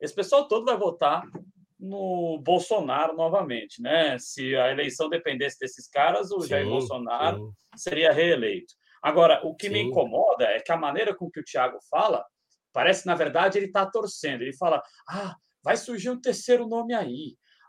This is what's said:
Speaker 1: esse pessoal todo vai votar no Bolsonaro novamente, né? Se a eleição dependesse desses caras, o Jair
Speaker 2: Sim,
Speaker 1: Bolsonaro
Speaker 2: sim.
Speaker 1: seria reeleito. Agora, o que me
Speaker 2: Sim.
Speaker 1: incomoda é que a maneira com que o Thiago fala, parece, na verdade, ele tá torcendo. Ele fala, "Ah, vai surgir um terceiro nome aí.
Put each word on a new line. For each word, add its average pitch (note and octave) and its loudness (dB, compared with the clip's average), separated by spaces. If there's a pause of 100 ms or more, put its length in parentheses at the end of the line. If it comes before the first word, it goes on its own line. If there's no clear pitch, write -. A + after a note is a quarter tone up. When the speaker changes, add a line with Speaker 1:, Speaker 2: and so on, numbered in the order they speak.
Speaker 1:
esse D3+ -8
pessoal C#4+ 2
todo A3 0
vai A#3+ 0
votar E3+ 0 (560)
no F#3 -4
Bolsonaro D#3+ 0
novamente, D3 -2
né? C#3+ 2
Se C3 -4
a B2+ 4
eleição D3 -2
dependesse C#3+ -4
desses C3 -12
caras, F3+ 2
o F3+ -4
Jair C3+ 0
Speaker 2:
Sim, G#2 -2
Speaker 1:
Bolsonaro A#2+ -2 (200)
Speaker 2:
sim. - -16
Speaker 1:
seria D#3+ 2
reeleito. C#3 0 (300)
Agora, D#3+ 6
o D#3 -6
que G3+ -8
me - -2
Speaker 2:
Sim. B2 -2
Speaker 1:
incomoda C3 2
é A2 2
que - -4
a E3 2
maneira E3 -2
com F3 -10
que D3+ -12
o - -14
Thiago B2+ -2 (120)
fala, D3+ 2 (480)
parece, F3 2
na F3 2
verdade, E3+ 2
ele G3 -2
tá G3 2
torcendo. F3 -6
Ele C3+ -6
fala, D#3+ 0 (260)
"Ah, F3+ -10 (260)
vai G3+ 0
surgir A3+ -8
um B3 -6
terceiro B3 2
nome A#3 -4
aí. D3+ -6 (320)